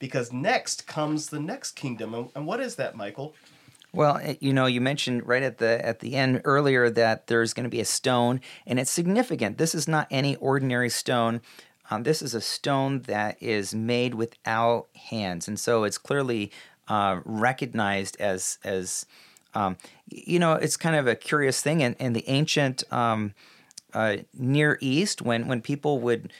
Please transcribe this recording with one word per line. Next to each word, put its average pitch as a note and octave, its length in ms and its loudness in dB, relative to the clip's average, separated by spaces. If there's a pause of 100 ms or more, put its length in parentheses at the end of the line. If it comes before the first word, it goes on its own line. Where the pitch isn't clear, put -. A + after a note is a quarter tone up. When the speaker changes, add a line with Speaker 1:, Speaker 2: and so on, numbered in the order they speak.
Speaker 1:
because C3 320 -4
next F#3 560 -2
comes D3+ 400 -2
the D3+ 100 -8
next G3 340 -8
kingdom. A2+ 400 -6
And, A#2+ 220 -8
and D3 120 -8
what A3 140 -4
is B3+ 140 -8
that, - 220 -6
Michael? A2 400 -10 (560)
Speaker 2:
Well, D3 240 4
it, D3 260 -6
you C3+ 100 2
know, C3 140 4
you B2 140 2
mentioned B2+ 440 0
right B2+ 200 2
at A#2+ 140 -4
the, A2+ 280 2
at A#2 140 -2
the A#2+ 160 -6
end C3 280 2
earlier C3+ 460 4
that A2+ 380 2
there's A#2 260 2
gonna A#2+ 140 -4
be A2+ 120 -2
a G#2+ 40 -2
stone, B2 560 2 (260)
and B2 140 0
it's C3 100 -2
significant. E3+ 680 0
This E3 180 0
is D3 100 -2
not D#3 240 2
any C#3 260 0
ordinary C3 540 0
stone. A#2 500 0 (480)
Um, A2 140 -4
this D#3 180 0
is A#2+ 140 -6
a A2 60 -4
stone C3+ 640 -2
that G#2+ 380 -2
is G#2+ 320 -2
made A#2+ 420 0
without A2+ 840 0
hands, F#2+ 500 -6
and G#2 140 -6
so A2+ 240 2
it's G#2 140 -2
clearly, B2 520 -2 (360)
uh, G2+ 380 2
recognized A2 960 -2
as, F#2+ 420 -2
as, F#2 440 -4 (480)
um, F#2+ 240 -2 (340)
y-, - 140 -16
you F3 120 2
know, E3+ 160 4
it's - 220 0
kind E3 200 2
of C#3 100 2
a A2+ 80 4
curious C#3 480 0
thing D#3 180 2
in, A#2+ 140 2
in B2+ 180 -2
the A2+ 160 -2
ancient, C#3 640 2
um, A2 400 0 (640)
uh, A2 220 0 (180)
Near C#3+ 480 2
East, C#3+ 400 0
when, A#2 240 0
when A#2+ 160 -2
people C#3 380 -2
would A#2 400 0